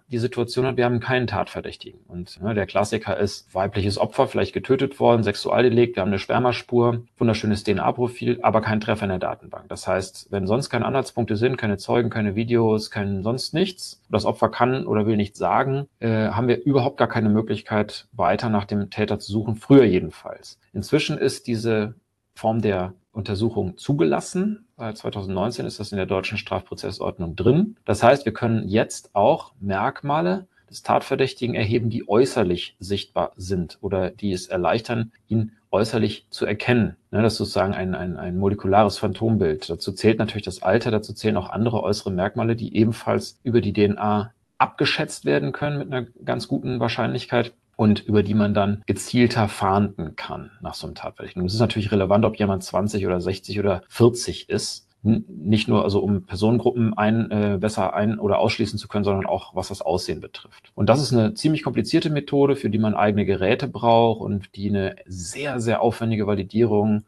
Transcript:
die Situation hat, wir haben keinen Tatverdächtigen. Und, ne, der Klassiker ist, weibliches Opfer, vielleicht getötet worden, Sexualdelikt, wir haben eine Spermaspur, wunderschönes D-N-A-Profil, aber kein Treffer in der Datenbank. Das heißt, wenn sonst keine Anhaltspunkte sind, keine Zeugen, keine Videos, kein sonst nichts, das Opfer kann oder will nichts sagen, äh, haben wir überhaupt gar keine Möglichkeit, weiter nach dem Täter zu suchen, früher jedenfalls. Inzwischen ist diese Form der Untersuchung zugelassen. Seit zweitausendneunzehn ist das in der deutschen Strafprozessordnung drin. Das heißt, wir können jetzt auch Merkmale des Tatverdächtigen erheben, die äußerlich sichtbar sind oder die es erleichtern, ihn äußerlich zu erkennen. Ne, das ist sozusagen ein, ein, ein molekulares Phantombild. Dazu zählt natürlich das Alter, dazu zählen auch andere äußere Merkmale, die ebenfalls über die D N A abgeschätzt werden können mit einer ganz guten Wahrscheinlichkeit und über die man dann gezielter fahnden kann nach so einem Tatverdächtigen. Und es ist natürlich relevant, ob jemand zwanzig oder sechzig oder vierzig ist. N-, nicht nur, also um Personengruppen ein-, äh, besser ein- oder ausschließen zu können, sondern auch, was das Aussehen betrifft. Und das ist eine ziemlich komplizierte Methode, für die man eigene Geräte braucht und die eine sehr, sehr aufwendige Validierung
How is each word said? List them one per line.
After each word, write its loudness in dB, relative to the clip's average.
die -2
Situation -2
hat, -4
wir 4
haben 2
keinen 0
Tatverdächtigen. -6
Und, -14
ne, -4
der 0
Klassiker -2
ist, -4
weibliches -2
Opfer, 2
vielleicht -2
getötet -2
worden, 6
Sexualdelikt, 2
wir 0
haben 0
eine 0
Spermaspur, 0
wunderschönes 0
D-N-A-Profil, 0
aber 4
kein 0
Treffer -2
in 0
der -2
Datenbank. -8
Das -12
heißt, -4
wenn -4
sonst 0
keine -2
Anhaltspunkte -2
sind, 0
keine -2
Zeugen, 0
keine -2
Videos, 2
kein -4
sonst -4
nichts, -4
das 0
Opfer 0
kann 0
oder 0
will 2
nichts -4
sagen, 0
äh, 0
haben -2
wir 2
überhaupt 2
gar 2
keine 0
Möglichkeit, -2
weiter 0
nach 0
dem -4
Täter -2
zu -12
suchen, -2
früher 8
jedenfalls. -2
Inzwischen -2
ist -2
diese -2
Form -2
der 0
Untersuchung -4
zugelassen. -2
Seit -8
zweitausendneunzehn -4
ist -10
das -10
in -4
der -2
deutschen -2
Strafprozessordnung -6
drin. 2
Das 0
heißt, 6
wir -2
können 0
jetzt 0
auch 2
Merkmale -2
des -18
Tatverdächtigen 0
erheben, 0
die -6
äußerlich 2
sichtbar -4
sind -4
oder -2
die -4
es -4
erleichtern, -2
ihn -2
äußerlich 0
zu -6
erkennen. 0
Ne, 2
das 4
ist -6
sozusagen 0
ein, -4
ein, -6
ein -6
molekulares 2
Phantombild. 0
Dazu -6
zählt 2
natürlich -4
das -8
Alter, 2
dazu -2
zählen -2
auch -4
andere 0
äußere -2
Merkmale, -2
die -6
ebenfalls 0
über 2
die 0
D 2
N 2
A -2
abgeschätzt -2
werden 0
können -4
mit -8
einer -4
ganz -4
guten -4
Wahrscheinlichkeit -2
und 4
über 4
die -2
man 2
dann 0
gezielter 2
fahnden 0
kann -12
nach -10
so -12
einem -12
Tatverdächtigen. -10
Und 2
es -4
ist 2
natürlich 0
relevant, 4
ob 0
jemand 0
zwanzig -2
oder 0
sechzig -4
oder 0
vierzig 2
ist. -4
N-, 2
nicht 0
nur, 4
also 2
um 0
Personengruppen 2
ein-, 2
äh, 0
besser -2
ein- 0
oder 0
ausschließen 0
zu -14
können, -2
sondern 0
auch, -4
was -6
das -10
Aussehen -2
betrifft. -20
Und 2
das 6
ist -2
eine 4
ziemlich 0
komplizierte 0
Methode, 2
für -4
die 0
man 2
eigene 0
Geräte 0
braucht 2
und -6
die -4
eine -2
sehr, -8
sehr 0
aufwendige 0
Validierung 2